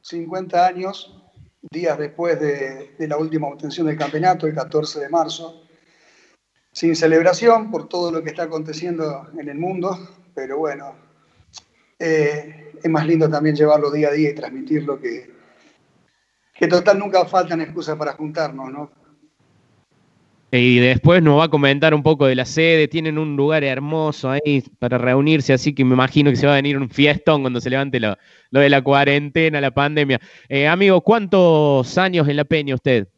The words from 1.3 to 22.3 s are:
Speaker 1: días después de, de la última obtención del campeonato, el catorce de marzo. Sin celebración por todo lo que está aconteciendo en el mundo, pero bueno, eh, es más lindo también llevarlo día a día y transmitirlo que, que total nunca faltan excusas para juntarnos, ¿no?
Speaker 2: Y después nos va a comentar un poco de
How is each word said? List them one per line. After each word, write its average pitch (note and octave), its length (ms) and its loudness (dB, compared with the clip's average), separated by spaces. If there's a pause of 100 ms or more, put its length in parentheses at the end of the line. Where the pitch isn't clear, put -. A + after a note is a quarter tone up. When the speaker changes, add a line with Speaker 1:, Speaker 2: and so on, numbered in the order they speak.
Speaker 1:
días D#3+ 340 -4
después D3+ 420 -4
de, C#3 560 -6
de D#3+ 120 -6
la D3+ 100 -4
última D#3 300 -4
obtención D3+ 400 -6
del D3+ 100 -4
campeonato, D#3+ 480 0
el D#3 80 -2
catorce D3+ 460 -4
de C#3 100 -8
marzo. E3 540 -4 (1080)
Sin E3 240 0
celebración F3+ 760 4
por - 180 -8
todo F3 220 -4
lo D#3+ 100 -4
que D3+ 80 -10
está E3+ 140 -8
aconteciendo D#3 920 -8
en D3 140 -12
el C#3 80 -12
mundo, F3+ 400 -6 (380)
pero C3+ 220 -8
bueno, C#3+ 380 -8 (1000)
eh, D3+ 760 -2 (100)
es E3 80 -2
más D#3 160 0
lindo D#3+ 240 2
también D3+ 280 0
llevarlo D3+ 340 2
día D3+ 160 0
a C#3+ 40 0
día D3+ 180 0
y D3 60 -6
transmitirlo C3+ 640 -6
que, A2+ 300 -10 (1200)
que E3+ 140 -2
total F3+ 300 4
nunca F#3+ 280 0
faltan E3+ 340 -2
excusas D#3 380 -8
para D3 160 -6
juntarnos, D3 580 -10
¿no? C#3+ 180 -14 (1600)
Speaker 2:
Y B2 300 4
después C3 420 4
nos D3 180 6
va E3 60 4
a D#3 40 -6
comentar C#3+ 440 2
un D3 100 0
poco D3 220 2
de C3 100 4